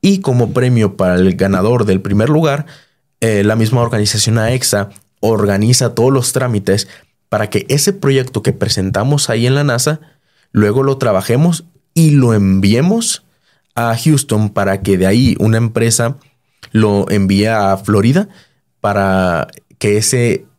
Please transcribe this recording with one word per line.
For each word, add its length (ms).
Y 180
como 340
premio 420
para 200
el 200
ganador 500
del 140
primer 300
lugar, 360
eh, 240
la 140
misma 240
organización 560
aexa 520
organiza 760
todos 180
los 180
trámites 560
para 220
que 200
ese 220
proyecto 500
que 120
presentamos 760
ahí 160
en 100
la 100
nasa, 340
luego 300
lo 140
trabajemos 680
y 180
lo 220
enviemos 920
a 220
Houston 520
para 320
que 160
de 100
ahí 320
una 180
empresa 600
lo 380
envíe 380
a 300
Florida 520
para 680
que 200
ese 480